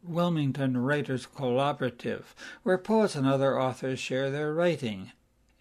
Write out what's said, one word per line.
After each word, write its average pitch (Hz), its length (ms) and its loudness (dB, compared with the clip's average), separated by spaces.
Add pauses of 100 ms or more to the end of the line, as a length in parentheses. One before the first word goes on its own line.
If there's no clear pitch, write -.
Wilmington 151 720 0
Writers 131 500 0
Collaborative, 131 960 -2 (400)
where 185 120 4
poets 214 380 2
and 135 120 0
other 135 320 4
authors 131 400 -2
share 135 320 -2
their 151 220 -2
writing. 139 600 0 (480)